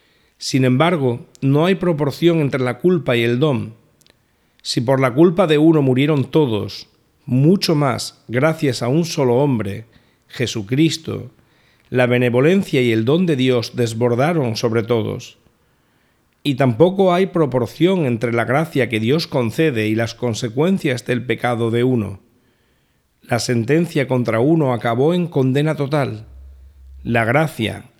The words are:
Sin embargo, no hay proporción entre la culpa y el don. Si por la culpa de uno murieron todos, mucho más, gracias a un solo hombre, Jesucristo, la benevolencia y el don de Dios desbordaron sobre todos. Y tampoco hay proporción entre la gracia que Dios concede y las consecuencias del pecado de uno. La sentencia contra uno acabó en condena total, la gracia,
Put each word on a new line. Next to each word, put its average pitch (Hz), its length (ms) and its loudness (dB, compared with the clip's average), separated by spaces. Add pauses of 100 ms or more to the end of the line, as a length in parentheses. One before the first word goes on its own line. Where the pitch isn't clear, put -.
(380)
Sin 131 260 0
embargo, 131 640 0 (140)
no 143 260 2
hay 190 80 2
proporción 165 640 0
entre 139 220 0
la 123 180 -2
culpa 156 380 2
y 117 80 2
el 120 160 0
don. 113 340 -2 (880)
Si - 180 -4
por 131 200 0
la 127 140 0
culpa 175 320 4
de 151 120 2
uno 156 220 4
murieron 135 440 2
todos, 107 640 -2 (360)
mucho 156 520 2
más, 127 500 -4
gracias 139 560 -2
a 120 60 -2
un 160 160 0
solo 131 320 0
hombre, 110 480 -2 (420)
Jesucristo, 113 1040 -4 (580)
la 123 180 0
benevolencia 127 760 2
y 120 80 2
el 110 140 2
don 165 220 2
de 160 100 0
Dios 123 400 0
desbordaron 120 800 0
sobre 117 260 0
todos. 107 560 -4 (1040)
Y 139 140 -2
tampoco 175 580 2
hay 185 120 2
proporción 156 800 0
entre 117 260 -2
la 117 120 0
gracia 131 440 0
que 110 120 -2
Dios 135 280 0
concede 120 600 0
y 110 60 0
las 110 200 -2
consecuencias 127 920 -2
del 123 180 -2
pecado 117 460 -2
de 120 140 0
uno. 107 360 -2 (1040)
La 117 160 -4
sentencia 127 720 -2
contra 117 320 0
uno 147 320 2
acabó 120 420 0
en 175 140 -2
condena 143 480 0
total, 135 500 -4 (760)
la 117 200 0
gracia, 117 600 -2 (160)